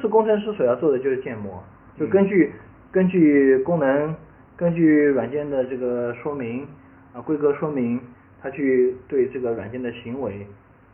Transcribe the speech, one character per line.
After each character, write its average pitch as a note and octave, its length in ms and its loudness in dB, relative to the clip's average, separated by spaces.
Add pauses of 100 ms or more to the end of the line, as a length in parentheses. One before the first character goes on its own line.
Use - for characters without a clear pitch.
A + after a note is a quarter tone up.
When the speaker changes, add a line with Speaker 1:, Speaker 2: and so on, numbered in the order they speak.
Speaker 1:
试 A3+ 80 -4
工 G#3+ 180 4
程 G#3+ 140 2
师 G#3+ 140 -6
所 C#3+ 120 0
要 A#2+ 80 4
做 D3+ 160 0
的 B2+ 80 2
就 C3+ 100 -2
是 B2+ 140 0
建 A#2+ 160 -10
模， F#2+ 240 -12 (340)
就 D#3 120 -4
根 G3 180 4
据， F#3 260 2
Speaker 2:
嗯。 - 80 -18 (320)
Speaker 1:
根 F#3 140 2
据 D3 520 6
功 E3+ 200 0
能， D3 380 0 (400)
根 E3+ 180 0
据 D3+ 320 6
软 B2 240 0
件 D3 180 -4
的 C3+ 160 0
这 B2+ 120 -8
个 B2 380 -4
说 D3 200 -8
明， B2+ 320 -8 (480)
啊， A#2+ 60 -16
规 D3+ 160 -4
格 C#3+ 180 2
说 D3+ 160 -6
明， B2 300 -2 (420)
他 C3+ 80 -8
去 C3 460 0 (100)
对 C3 220 0
这 C3+ 100 -10
个 B2 140 -4
软 G#2 180 -8
件 B2+ 100 -10
的 A#2+ 120 -6
行 A#2+ 280 -12
为 G2+ 240 -8 (500)